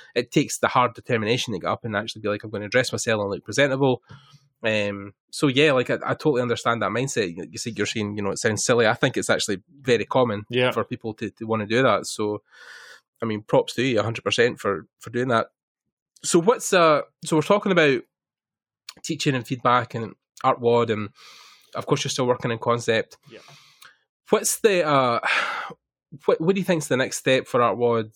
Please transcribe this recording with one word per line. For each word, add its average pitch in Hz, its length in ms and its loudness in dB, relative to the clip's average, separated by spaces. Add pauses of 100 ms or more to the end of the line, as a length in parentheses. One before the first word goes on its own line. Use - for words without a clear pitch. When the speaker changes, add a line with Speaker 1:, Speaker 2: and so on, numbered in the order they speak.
(160)
Speaker 1:
it 123 160 -2
takes 139 260 0
the 117 100 2
hard 123 260 2
determination 113 600 -2
to 85 60 -8
get 85 100 -4
up 107 140 -6
and 107 120 -6
actually 110 240 -6
be 104 80 -4
like, 104 140 -4
"I'm 110 80 -14
gonna 104 180 -8
dress 123 240 0
myself 110 280 -2
and 101 100 -2
look 95 140 -6
presentable." 135 580 2 (600)
Um, 101 500 -2 (160)
so - 160 0
yeah, 139 260 4
like, 127 180 0
I, 113 140 -2
I 123 100 -4
totally 127 280 0
understand 117 400 -2
that 95 80 0
mindset. 113 460 -2
You, 90 140 -10
you 110 80 -14
said, 113 200 -10
you're 101 80 -2
saying, 104 300 -6
you 104 60 -6
know, 98 80 -4
it 80 80 -6
sounds 107 260 -2
silly. 117 220 2
I 107 80 2
think 135 220 -2
it's 98 140 -2
actually 98 320 -2 (180)
very 120 240 0
common 110 460 -2
Speaker 2:
Yeah. 123 220 2
Speaker 1:
for 110 120 -2
people 117 300 -8
to, 104 160 -8
to - 160 -14
wanna 110 200 -2
do 113 160 2
that. 101 240 2
So, 104 360 -6 (800)
I - 40 -4
mean, 107 160 -4
props - 320 2
to 120 80 -2
you, 120 180 2
a - 20 4
hundred 113 220 -6
percent 117 360 2
for, 98 260 -2 (140)
for 117 100 -18
doing 123 180 -2
that. 113 200 0 (760)
So 170 160 4
what's, 202 320 2
uh, 165 300 6 (220)
so 165 120 0
we're 151 60 4
talking 202 300 2
about 147 300 4 (1000)
teaching 156 320 -2
and 123 120 -4
feedback 123 480 0
and 113 200 -8 (300)
Art 131 160 0
Wad, 117 300 4
and 104 200 -4 (640)
of - 120 -8
course 143 180 0
you're 135 60 -4
still 131 160 -2
working 123 260 0
in 113 60 -6
concept. 117 580 -2 (140)
Speaker 2:
Yeah. 110 100 -20 (880)
Speaker 1:
What's - 300 0
the, 180 260 4
uh, 127 340 2 (520)
<sighs> - 540 -20
what, 180 140 4
what 175 140 2
do 196 60 -2
you 180 40 -2
think's 170 240 0
the 131 80 0
next 123 220 -2
step 131 300 0
for 123 140 2
Art 110 160 2
Wad? 117 380 0